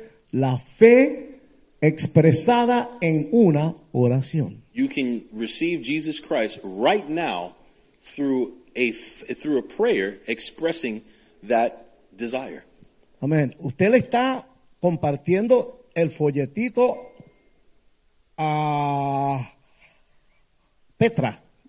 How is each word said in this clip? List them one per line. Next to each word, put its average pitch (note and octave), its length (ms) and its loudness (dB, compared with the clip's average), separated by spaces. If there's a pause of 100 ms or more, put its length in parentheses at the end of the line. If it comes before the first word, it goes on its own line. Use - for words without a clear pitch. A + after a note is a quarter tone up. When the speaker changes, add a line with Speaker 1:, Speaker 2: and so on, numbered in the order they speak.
(320)
Speaker 1:
la C3 260 0
fe B3 760 4 (460)
expresada F3+ 1080 4 (100)
en D#3+ 320 0
una E3 420 4 (180)
oración. B2 680 -2 (120)
Speaker 2:
You B3 140 -2
can B2 440 -4
receive C3 520 -4
Jesus D3+ 360 -4
Christ A#2 420 -4
right C3+ 460 0
now B2 460 -6 (480)
through C3 500 -4 (220)
a A#2+ 160 0
f-, - 340 -12 (100)
through D3 240 -2
a A2+ 40 -4
prayer A2+ 640 -2
expressing A#2+ 760 -4 (440)
that A#2 260 0 (440)
desire. A#2 480 -8 (560)
Speaker 1:
Amén. C#3+ 400 0
Usted E3+ 300 0
le B3+ 80 6
está B3+ 460 -2 (360)
compartiendo F3 1120 0
el E3 160 0
folletito D3+ 1000 -2 (1200)
a C#3+ 1120 -2 (1500)
Petra. F#3 440 0 (260)